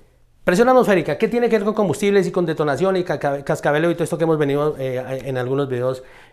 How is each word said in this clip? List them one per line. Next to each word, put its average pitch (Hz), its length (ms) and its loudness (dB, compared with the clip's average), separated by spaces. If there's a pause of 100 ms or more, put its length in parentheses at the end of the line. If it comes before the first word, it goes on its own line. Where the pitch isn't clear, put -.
(480)
presión 196 220 4
atmosférica, 190 480 4
¿qué 220 100 0
tiene 240 220 0
que 226 80 2
ver 202 80 -4
con 214 80 0
combustibles 202 520 2
y 175 60 -4
con 180 140 0
detonación 160 500 0
y 180 80 0
ca-, 156 160 -4
ca-, 139 240 -2
cascabeleo 156 480 0
y 165 40 -2
todo 165 100 -2
esto 165 120 -4
que 160 60 -2
hemos 160 140 2
venido, 143 420 0
eh, 131 460 -6
en 131 120 -6
algunos 131 300 -2
videos, 127 360 -4 (300)